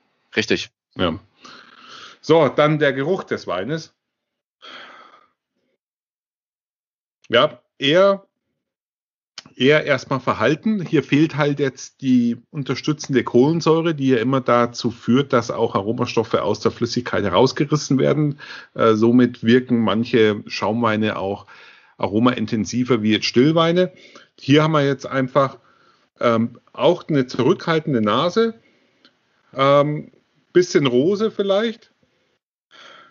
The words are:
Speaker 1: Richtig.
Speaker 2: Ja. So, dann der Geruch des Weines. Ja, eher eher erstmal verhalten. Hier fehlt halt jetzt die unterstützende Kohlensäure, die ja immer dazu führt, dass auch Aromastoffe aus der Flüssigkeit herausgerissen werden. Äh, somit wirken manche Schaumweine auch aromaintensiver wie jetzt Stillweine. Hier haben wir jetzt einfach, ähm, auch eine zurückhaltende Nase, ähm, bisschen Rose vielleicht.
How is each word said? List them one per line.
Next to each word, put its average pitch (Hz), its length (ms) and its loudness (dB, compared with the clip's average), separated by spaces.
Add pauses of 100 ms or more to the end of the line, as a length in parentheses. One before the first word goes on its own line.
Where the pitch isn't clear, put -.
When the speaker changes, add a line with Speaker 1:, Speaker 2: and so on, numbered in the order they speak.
(360)
Speaker 1:
Richtig. 110 340 -4 (260)
Speaker 2:
Ja. 85 220 -4 (1000)
So, 156 280 2
dann 151 300 0
der 143 140 0
Geruch 139 320 -4
des - 220 -8
Weines. 110 480 -8 (3250)
Ja, 123 340 0 (160)
eher 190 480 2 (1300)
eher 147 280 2
erstmal 147 360 -2
verhalten. 151 640 -2
Hier 143 180 0
fehlt 156 340 0
halt 147 240 -2
jetzt - 400 -8
die 123 360 2 (140)
unterstützende 139 760 -4
Kohlensäure, 160 680 2
die 139 140 -2
ja 127 100 4
immer 127 220 0
dazu 120 500 0
führt, 123 420 0
dass 117 180 0
auch 110 240 -2
Aromastoffe 117 680 -2
aus 113 180 -4
der - 120 0
Flüssigkeit 107 520 -4
herausgerissen 131 760 0
werden. 147 420 0 (340)
Äh, 113 200 2
somit 120 500 2
wirken 123 360 2
manche 107 640 0
Schaumweine 107 720 -2
auch 98 280 -8 (520)
aromaintensiver 113 1040 -2
wie 107 100 0
jetzt 104 140 0
Stillweine. 165 680 2 (460)
Hier 147 240 4
haben 156 100 0
wir 147 120 2
jetzt 139 220 -4
einfach, 135 520 -2 (640)
ähm, 117 380 0 (140)
auch 160 360 0
eine 139 180 0
zurückhaltende 156 760 -2
Nase, 170 600 0 (920)
ähm, 143 580 0 (420)
bisschen 180 340 2
Rose 185 440 0
vielleicht. 208 600 -4 (1200)